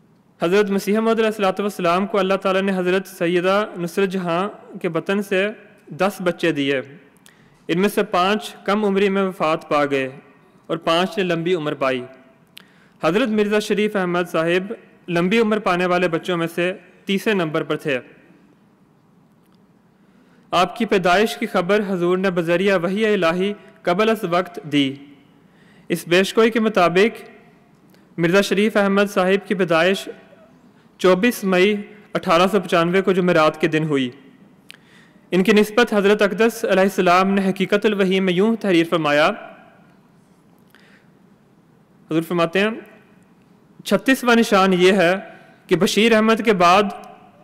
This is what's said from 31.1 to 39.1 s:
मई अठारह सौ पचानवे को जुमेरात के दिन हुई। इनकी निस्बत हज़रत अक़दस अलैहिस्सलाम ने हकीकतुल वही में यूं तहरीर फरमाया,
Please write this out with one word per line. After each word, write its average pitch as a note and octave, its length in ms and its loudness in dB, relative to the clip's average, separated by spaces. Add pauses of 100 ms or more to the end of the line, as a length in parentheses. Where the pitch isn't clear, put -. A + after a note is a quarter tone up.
मई F#3 280 2 (420)
अठारह F3 320 2
सौ G3 120 0
पचानवे F3 420 2
को F#3+ 120 0
जुमेरात E3+ 480 2
के E3+ 60 2
दिन D#3 160 0
हुई। C#3 280 -2 (1200)
इनकी F#3+ 220 2
निस्बत G#3+ 400 2
हज़रत G#3 280 2
अक़दस G#3+ 440 0
अलैहिस्सलाम F#3+ 640 2
ने G3 140 0
हकीकतुल G3 520 0
वही F#3+ 260 0
में F#3+ 140 0
यूं G#3+ 220 2
तहरीर F3+ 300 0
फरमाया, D#3 420 0 (2750)